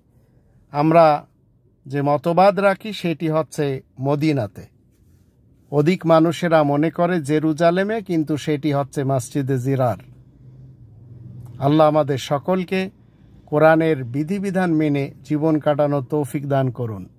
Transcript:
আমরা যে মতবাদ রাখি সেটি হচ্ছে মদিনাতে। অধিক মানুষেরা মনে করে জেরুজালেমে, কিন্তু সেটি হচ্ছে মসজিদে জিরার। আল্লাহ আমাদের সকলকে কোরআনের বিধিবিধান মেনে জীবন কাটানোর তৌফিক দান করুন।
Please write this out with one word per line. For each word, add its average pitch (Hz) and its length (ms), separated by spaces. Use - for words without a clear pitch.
আমরা 156 540
যে 139 160
মতবাদ 170 580
রাখি 196 340
সেটি 165 360
হচ্ছে 147 520
মদিনাতে। 143 640
অধিক 151 340
মানুষেরা 160 580
মনে 147 260
করে 175 320
জেরুজালেমে, 170 800
কিন্তু 156 360
সেটি 147 360
হচ্ছে 139 300
মসজিদে 135 540
জিরার। 127 600
আল্লাহ 151 280
আমাদের 147 300
সকলকে 185 720
কোরআনের 156 580
বিধিবিধান 175 680
মেনে 147 380
জীবন 151 360
কাটানোর 143 440
তৌফিক 143 440
দান 135 220
করুন। 110 500